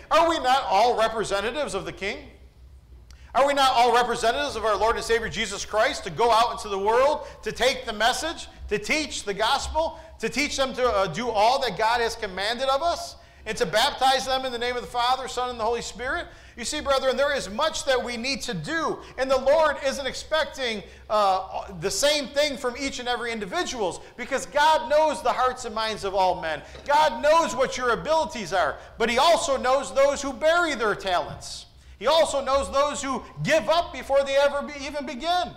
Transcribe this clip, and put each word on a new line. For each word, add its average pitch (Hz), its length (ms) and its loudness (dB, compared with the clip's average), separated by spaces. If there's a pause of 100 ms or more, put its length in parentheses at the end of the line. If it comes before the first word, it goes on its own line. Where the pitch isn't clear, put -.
(120)
Are 330 180 6
we 320 80 0
not 254 320 2
all 214 300 4
representatives 220 760 -2
of 175 120 -4
the 165 80 -8
King? 220 260 -6 (1120)
Are 269 140 4
we 285 80 0
not 269 180 4
all 233 220 6
representatives 240 600 0
of 214 80 -6
our 214 140 2
Lord 214 200 2
and 185 60 -4
Savior 220 260 0
Jesus 196 360 -6
Christ 233 380 0
to 196 80 -8
go 214 180 2
out 226 220 4
into - 180 -10
the 196 80 -2
world, 240 480 2 (160)
to 214 100 -6
take 269 340 0
the 202 80 -4
message, 247 540 -2 (200)
to 208 100 -2
teach 277 460 -4
the 202 100 -4
gospel, 269 680 -2 (200)
to 226 100 -4
teach 277 260 -2
them 262 180 -2
to, 247 140 0
uh, 202 200 0
do 214 220 -4
all 220 320 4
that 226 160 -4
God 226 220 2
has 226 160 0
commanded 214 520 -4
of 277 160 2
us, - 320 -4 (300)
and 214 120 -6
to 240 80 -2
baptize 262 640 2
them 262 180 0
in 254 60 -6
the 233 80 -6
name 247 160 -4
of 240 60 -6
the 196 60 -10
Father, 247 400 0
Son, 247 220 -4
and 240 100 -8
the 220 40 -4
Holy 233 180 0
Spirit? 285 460 -6 (300)
You 233 80 -10
see, 302 160 -6
brethren, 262 340 2
there 285 200 2
is 185 140 -6
much 302 360 -2
that 262 180 2
we 240 140 -6
need 254 240 -4
to 240 120 -6
do, 233 460 -4 (180)
and 262 140 2
the 262 60 6
Lord 285 480 4
isn't 262 200 -2
expecting, 262 760 -4 (260)
uh, 202 680 0
the 190 100 -2
same 285 380 0
thing 285 300 0
from 247 200 -4
each 277 220 -6
and 240 80 -10
every 233 240 -2
individuals, 214 680 -4 (160)
because 262 280 -6
God 311 440 2
knows 302 340 2
the 240 80 2
hearts 254 320 -2
and 226 100 -8
minds 214 300 -4
of 196 100 -4
all 185 280 2
men. 156 200 -4 (240)
God 285 380 2
knows 311 320 4
what 254 220 0
your 254 140 0
abilities 226 600 -2
are, 165 260 0 (200)
but 233 120 0
he 233 80 -2
also 294 380 4
knows 254 400 0
those 277 260 4
who 269 120 -6
bury 320 420 2
their 208 200 0
talents. - 720 -4 (300)
He - 100 -6
also 285 360 4
knows 269 280 0
those 277 300 0
who 262 220 -4 (200)
give 294 260 2
up 339 240 2
before 269 300 2
they 277 120 -2
ever 285 280 4
be, 294 100 -10 (120)
even 294 200 -8
begin. 330 520 -2